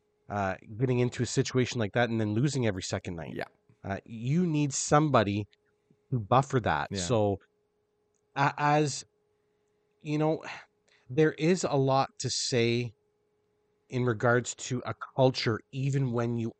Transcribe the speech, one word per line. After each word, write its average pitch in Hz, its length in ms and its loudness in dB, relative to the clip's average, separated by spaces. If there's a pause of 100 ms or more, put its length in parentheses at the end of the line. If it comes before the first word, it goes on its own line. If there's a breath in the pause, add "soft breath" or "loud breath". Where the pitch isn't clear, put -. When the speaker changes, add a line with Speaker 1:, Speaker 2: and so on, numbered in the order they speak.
(300)
Speaker 1:
uh, 95 260 -4 (240)
getting 127 200 2
into 123 220 0
a 117 60 0
situation 127 520 -2
like 104 120 -2
that 120 180 0
and 113 100 -2
then 107 140 -2
losing 131 320 0
every 95 160 -2
second 92 340 -6
night. 76 200 -10
Speaker 2:
Yeah. - 80 -8 (400)
Speaker 1:
Uh, 98 220 -6
you 131 420 -2
need 147 260 0
somebody 113 720 2 (640)
to 127 100 0
buffer 127 420 2
that. 80 280 -2
Speaker 2:
Yeah. 98 120 -4
Speaker 1:
So, 104 380 2 (960)
a-, 143 220 0
as, 147 480 0 (960)
you 151 160 -4
know, 156 260 0 (640 loud breath)
there 156 240 2
is 170 360 2
a 143 80 2
lot 135 320 2 (100)
to 127 100 -4
say 117 640 0 (960)
in 123 160 -2
regards 120 500 2
to - 300 -6
a - 80 -8 (220)
culture, 127 440 2 (120)
even 135 400 -2
when 120 260 0
you 113 220 -2